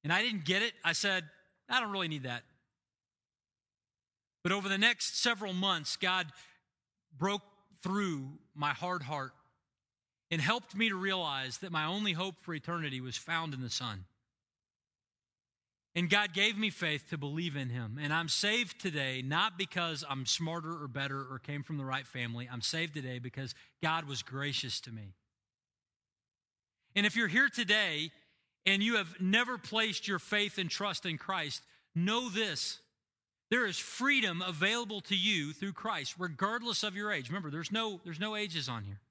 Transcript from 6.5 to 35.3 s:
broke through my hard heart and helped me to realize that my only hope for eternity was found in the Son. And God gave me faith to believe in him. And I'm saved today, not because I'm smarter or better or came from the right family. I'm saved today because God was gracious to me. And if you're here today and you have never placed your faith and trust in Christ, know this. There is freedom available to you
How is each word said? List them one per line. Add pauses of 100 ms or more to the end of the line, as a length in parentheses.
broke (380)
through (140)
my
hard
heart (1000)
and
helped
me
to
realize
that
my
only
hope
for
eternity
was
found
in
the
Son. (1900)
And
God
gave
me
faith
to
believe
in
him.
And
I'm
saved
today,
not
because
I'm
smarter (100)
or
better
or
came
from
the
right
family.
I'm
saved
today
because (300)
God
was
gracious
to
me. (1800)
And
if
you're
here
today (540)
and
you
have
never
placed
your
faith
and
trust
in
Christ, (320)
know
this. (720)
There
is
freedom
available
to
you